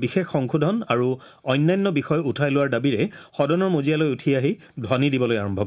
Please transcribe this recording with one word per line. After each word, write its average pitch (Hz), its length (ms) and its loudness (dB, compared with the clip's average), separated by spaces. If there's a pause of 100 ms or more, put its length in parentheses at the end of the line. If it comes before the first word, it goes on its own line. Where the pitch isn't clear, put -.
বিশেষ 170 300 -2
সংশোধন 147 400 0 (180)
আৰু 123 140 2 (460)
অন্যান্য 170 340 2 (120)
বিষয় 151 320 0
উঠাই 139 240 -2
লোৱাৰ 139 200 0
দাবীৰে 120 280 0 (340)
সদনৰ 170 400 2
মজিয়ালৈ 151 380 0
উঠি 127 240 -2
আহি 135 140 2 (320)
ধ্বনি 131 300 0
দিবলৈ 120 280 0
আৰম্ভ 101 240 -4